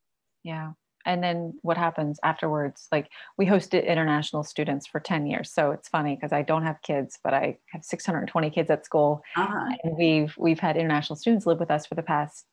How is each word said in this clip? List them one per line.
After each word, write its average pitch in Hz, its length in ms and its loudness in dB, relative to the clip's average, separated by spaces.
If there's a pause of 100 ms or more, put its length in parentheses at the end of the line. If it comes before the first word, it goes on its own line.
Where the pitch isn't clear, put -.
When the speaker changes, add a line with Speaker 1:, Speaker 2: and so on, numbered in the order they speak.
(440)
Speaker 1:
Yeah. 160 280 -8 (340)
And 175 160 0
then 170 420 -2
what 170 120 0
happens 160 480 0
afterwards? 151 640 -2
Like, 147 200 0 (280)
we 196 80 4
hosted 185 400 4
international 156 600 2
students 151 420 -4
for 151 140 -6
ten 151 260 -2
years. - 240 -4
So 147 200 2
it's - 180 -8
funny 160 260 0
'cause 151 160 -6
I 147 120 2
don't 160 200 0
have 160 180 -4
kids, 139 400 -4
but 131 120 -2
I - 240 0 (160)
have 165 100 -14
six - 220 -8
hundred 180 240 -2
twenty 156 200 0
kids 160 200 0
at 151 160 0
school. 147 360 2 (140)
Speaker 2:
Uh-huh. 202 480 -2
Speaker 1:
And 160 140 -4
we've, 156 400 4
we've 165 240 2
had 156 160 2
international 156 400 0
students 233 280 2
live 165 140 4
with 165 120 0
us 151 140 0
for - 100 -10
the 165 80 -2
past 147 500 -2